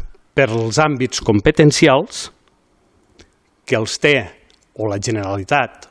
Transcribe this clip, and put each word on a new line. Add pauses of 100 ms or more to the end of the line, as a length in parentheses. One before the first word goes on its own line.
(340)
per
els
àmbits
competencials (1400)
que
els
té (680)
o
la
Generalitat